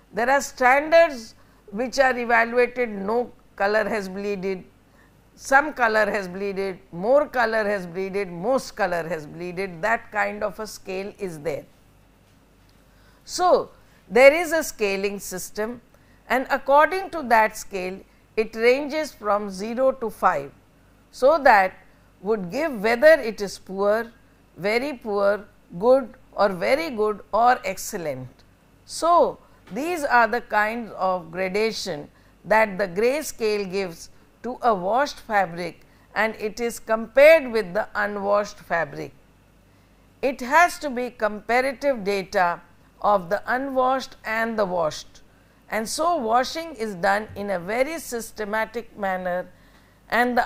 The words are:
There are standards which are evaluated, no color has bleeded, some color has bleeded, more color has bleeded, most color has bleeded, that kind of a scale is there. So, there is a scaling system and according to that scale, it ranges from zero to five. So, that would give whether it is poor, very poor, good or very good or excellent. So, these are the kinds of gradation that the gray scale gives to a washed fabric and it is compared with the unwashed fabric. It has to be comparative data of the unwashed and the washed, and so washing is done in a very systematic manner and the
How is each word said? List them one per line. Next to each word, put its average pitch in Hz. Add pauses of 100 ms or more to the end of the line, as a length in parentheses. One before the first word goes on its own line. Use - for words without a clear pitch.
(140)
There 226
are 277
standards 285 (380)
which 226
are 262
evaluated, 240
no 214 (240)
color 208
has 196
bleeded, 190 (680)
some 285
color 214
has 202
bleeded, 196 (120)
more 240
color 226
has 202
bleeded, 190
most 190
color 175
has 160
bleeded, 170
that 226
kind 208
of 202
a 214
scale 196
is 175
there. 147 (1600)
So, 233 (400)
there 262
is 330
a 320
scaling 202
system 214 (480)
and 254
according 302
to 320
that 220
scale, 185 (380)
it 220
ranges 269
from 208
zero 226
to 233
five. 165 (600)
So, 294
that 214 (420)
would 190
give 262
whether 240
it 233
is 196
poor, 208 (460)
very 233
poor, 202 (340)
good 247 (200)
or 202
very 226
good 208 (100)
or 240
excellent. 156 (560)
So, 320 (320)
these 302
are 240
the 233
kinds 214
of 185
gradation 190 (340)
that 208
the 202
gray 233
scale 208
gives 185 (340)
to 247
a 240
washed 214
fabric 175 (280)
and 214
it 208
is 240
compared 262
with 208
the 208
unwashed 202
fabric. 151 (1080)
It 269
has 302
to 302
be 247
comparative 233
data 185 (420)
of 190
the 202
unwashed 262
and 226
the 208
washed, 170 (480)
and 214
so 330
washing 262
is 214
done 196
in 202
a 185
very 247
systematic 220
manner 185 (600)
and 240
the 240